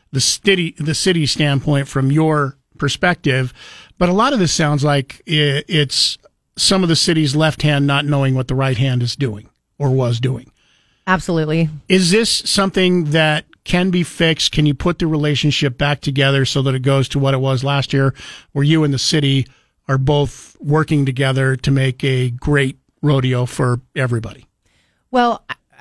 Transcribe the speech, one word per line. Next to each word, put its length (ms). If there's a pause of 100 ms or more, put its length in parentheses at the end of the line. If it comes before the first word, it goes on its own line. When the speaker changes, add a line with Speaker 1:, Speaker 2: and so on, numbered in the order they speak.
(120)
Speaker 1:
the 100
city, 580
the 160
city 320
standpoint 600
from 240
your 460 (220)
perspective, 720 (460)
but 100
a 40
lot 200
of 60
this 120
sounds 320
like 440
i-, 400
it's 500 (400)
some 240
of 80
the 60
city's 400
left 260
hand 240
not 200
knowing 280
what 140
the 80
right 220
hand 260
is 120
doing 320 (300)
or 140
was 280
doing. 320 (540)
Speaker 2:
Absolutely. 640 (180)
Speaker 1:
Is 220
this 220
something 800
that 340 (200)
can 260
be 100
fixed? 500
Can 140
you 80
put 240
the 80
relationship 720
back 240
together 420
so 200
that 100
it 80
goes 280
to 100
what 160
it 40
was 240
last 300
year, 220 (380)
where 120
you 180
and 80
the 60
city 480 (420)
are 100
both 600
working 440
together 520
to 160
make 320
a 260
great 480 (240)
rodeo 460
for 340 (140)
everybody? 500 (640)
Speaker 2:
Well, 340 (380)